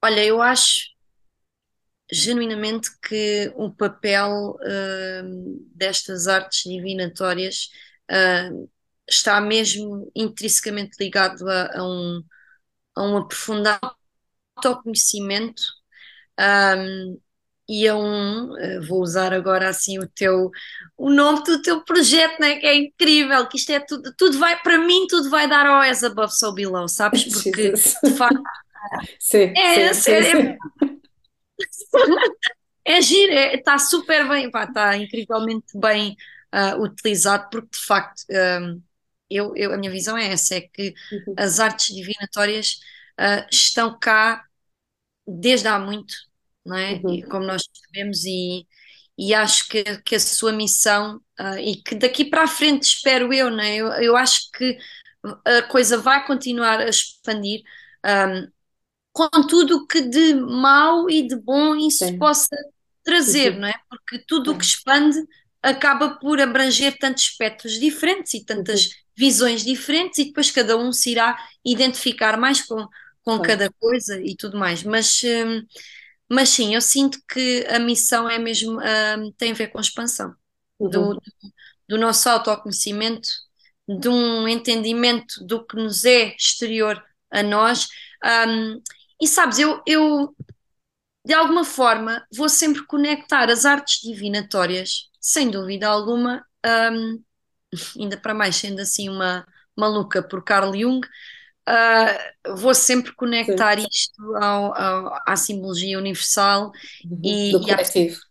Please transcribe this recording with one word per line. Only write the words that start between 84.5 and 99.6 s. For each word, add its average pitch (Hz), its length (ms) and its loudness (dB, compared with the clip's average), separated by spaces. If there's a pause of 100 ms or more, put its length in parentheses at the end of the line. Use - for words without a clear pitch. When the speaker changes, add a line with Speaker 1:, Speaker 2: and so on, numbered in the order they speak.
Speaker 1:
do 226 200 -4
que - 100 -12
nos 220 280 -4
é 240 320 4
exterior 220 640 -2 (280)
a 208 120 0
nós. 214 460 2 (600)
Hum, 220 320 -4 (400)
e 320 80 2
sabes, 285 300 2
eu, 302 280 2
eu 302 480 2 (880)
de 302 100 2
alguma 320 300 4
forma 226 640 0 (100)
vou 294 120 0
sempre 294 380 2
conectar 294 640 0
as 233 140 2
artes 285 360 2
divinatórias, 202 1080 -4 (100)
sem 269 300 0
dúvida 196 380 -4
alguma, 240 560 -2 (480)
hum, 226 300 -6 (760)
ainda 202 200 -8
para 220 160 -6
mais 202 220 -2
sendo 196 240 -6
assim 196 280 -4
uma 185 380 -4 (300)